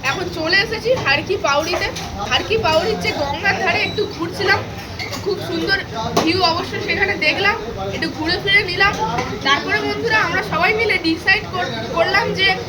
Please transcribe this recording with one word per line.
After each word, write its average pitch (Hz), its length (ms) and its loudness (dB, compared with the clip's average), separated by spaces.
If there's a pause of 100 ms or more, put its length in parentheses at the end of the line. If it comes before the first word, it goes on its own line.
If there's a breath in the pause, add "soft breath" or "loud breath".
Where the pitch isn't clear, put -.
এখন 320 200 0 (120)
চলে 330 220 2
এসেছি 440 360 0
হারকি 311 440 0
পাউড়িতে। 320 480 0 (440)
হারকি 359 280 0
পাউড়ির 349 420 2
যে 427 120 -2
গঙ্গার 339 480 0
ধারে 349 200 2
একটু 392 280 0 (120)
ঘুরছিলাম, 381 400 0 (640)
খুব 381 240 -2
সুন্দর 339 300 0 (460)
ভিউ 349 180 2
অবশ্য 370 460 0
সেখানে 392 280 0
দেখলাম, 339 400 2 (380)
একটু 330 160 -4
ঘুরে 330 340 -2
ফিরে 403 200 4
নিলাম। 381 300 2 (500)
তারপরে 381 380 0
বন্ধুরা 415 360 0
আমরা 381 260 0
সবাই 359 300 2
মিলে 427 240 2
ডিসাইড 359 460 2 (100)
কর-, 359 420 -4
করলাম 381 380 2
যে 381 220 2 (140)